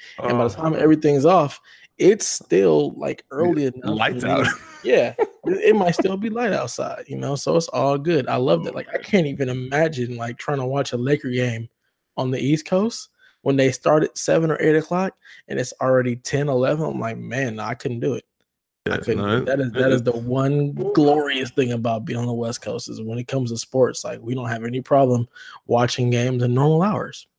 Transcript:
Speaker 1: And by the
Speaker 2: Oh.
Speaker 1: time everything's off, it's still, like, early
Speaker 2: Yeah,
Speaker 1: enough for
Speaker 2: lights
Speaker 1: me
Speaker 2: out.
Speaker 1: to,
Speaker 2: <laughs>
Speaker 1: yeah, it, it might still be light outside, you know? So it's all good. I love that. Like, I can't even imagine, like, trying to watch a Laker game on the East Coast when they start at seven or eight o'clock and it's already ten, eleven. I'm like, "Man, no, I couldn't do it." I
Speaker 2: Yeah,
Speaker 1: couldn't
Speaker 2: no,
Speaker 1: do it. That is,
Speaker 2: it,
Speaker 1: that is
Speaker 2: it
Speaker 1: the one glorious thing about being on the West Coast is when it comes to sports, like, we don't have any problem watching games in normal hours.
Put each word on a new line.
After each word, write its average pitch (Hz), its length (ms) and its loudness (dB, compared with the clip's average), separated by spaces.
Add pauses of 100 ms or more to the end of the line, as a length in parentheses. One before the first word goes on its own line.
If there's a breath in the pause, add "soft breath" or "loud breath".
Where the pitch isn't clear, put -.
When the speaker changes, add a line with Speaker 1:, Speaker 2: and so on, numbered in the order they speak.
(200 loud breath)
Speaker 1:
And 123 180 0
by 120 120 2
the 104 100 -6
Speaker 2:
Oh. - 40 -6
Speaker 1:
time 160 120 0
everything's 151 500 4
off, 165 360 4 (360 loud breath)
it's 196 300 4
still, 165 720 2
like, - 320 -6
early 151 320 0
Speaker 2:
Yeah, 131 100 0
Speaker 1:
enough 127 100 -14
for - 120 -2
Speaker 2:
lights 123 300 -2
Speaker 1:
me 95 40 -2
Speaker 2:
out. - 160 2
Speaker 1:
to, - 60 0 (180)
Speaker 2:
<laughs> - 140 -20
Speaker 1:
yeah, 127 340 2
it, - 120 0 (160)
it 190 320 4
might 175 180 2
still 190 220 0
be 220 120 -4
light 226 220 -2
outside, - 560 -6
you 135 100 -10
know? 131 180 -4
So 147 200 -2
it's 170 140 0
all 139 280 0
good. 143 300 0
I 123 80 0
love 156 300 0
that. - 100 -8
Like, - 180 -10
I - 40 -4
can't 175 300 0
even 135 200 -4
imagine, 127 680 -2
like, 117 200 -8
trying 143 220 -4
to 127 60 -4
watch 135 260 -4
a 123 60 -4
Laker 135 320 -2
game 120 400 -4 (480)
on 131 140 -2
the 131 80 -4
East 151 260 0
Coast 202 440 -2 (340 soft breath)
when 139 140 2
they 135 140 4
start 156 320 2
at - 140 -6
seven 160 320 2
or 151 100 -2
eight 156 160 4
o'clock 175 400 -2 (320 loud breath)
and 135 120 -6
it's 127 200 -6
already 127 360 2
ten, 143 340 -4
eleven. 139 340 0
I'm 143 160 -4
like, 113 200 -6
"Man, 117 380 -6
no, 107 80 -8
I 120 100 -6
couldn't 120 240 -6
do 135 160 -2
it." - 100 -12 (640)
I - 60 -2
Speaker 2:
Yeah, - 40 -2
Speaker 1:
couldn't 107 200 -2
Speaker 2:
no, 101 120 -2
Speaker 1:
do 123 140 0
it. - 20 -4
That 135 140 -2
is, 131 80 -2
Speaker 2:
it, 110 80 -6
Speaker 1:
that 131 160 2
is 127 100 2
Speaker 2:
it 117 40 -6
Speaker 1:
the 120 120 0
one 135 560 0
glorious 147 760 2
thing 127 200 0
about 113 340 -2
being 120 120 -6
on 120 80 -4
the 120 80 -2
West 117 300 -6
Coast 120 260 -8
is 110 140 -12
when 113 160 -6
it 120 80 -10
comes 127 240 -2
to 113 80 -6
sports, - 440 0
like, 117 200 -10
we 117 100 -6
don't 127 160 -6
have 113 140 -6
any 123 180 -6
problem 127 460 4 (400 loud breath)
watching 120 420 2
games 123 320 0
in 123 140 0
normal 156 260 4
hours. - 460 -4 (120)